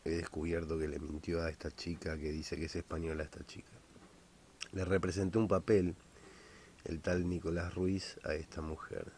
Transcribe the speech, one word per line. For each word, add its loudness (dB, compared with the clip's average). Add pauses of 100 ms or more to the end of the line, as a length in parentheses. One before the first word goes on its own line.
He 0
descubierto 0
que 0
le -4
mintió -2
a 0
esta -6
chica -4
que -2
dice -4
que -2
es -6
española -2
esta -10
chica. -16 (1000)
Le 0
representó 4
un 6
papel, 6 (880)
el -4
tal 2
Nicolás 0
Ruiz, 0
a 0
esta -6
mujer. -6